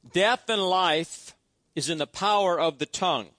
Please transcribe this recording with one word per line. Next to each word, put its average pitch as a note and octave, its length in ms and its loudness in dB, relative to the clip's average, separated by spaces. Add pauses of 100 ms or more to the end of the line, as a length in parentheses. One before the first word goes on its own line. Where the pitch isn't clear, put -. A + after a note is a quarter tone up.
(120)
Death A3 380 0
and G#3 120 0
life F3+ 720 0 (400)
is C#3 140 -4
in D#3+ 100 -4
the C#3+ 80 -2
power F#3+ 540 0
of D#3 180 0
the - 80 -4
tongue C#3 420 -2 (100)